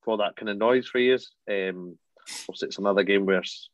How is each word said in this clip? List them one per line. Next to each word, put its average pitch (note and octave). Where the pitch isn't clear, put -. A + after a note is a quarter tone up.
for A2
that G#2
kind A2
of G2+
noise B2
for B2+
years. B2+
Um, F2+
obviously, -
it's -
another G2+
game G2
where F#2+
s-, -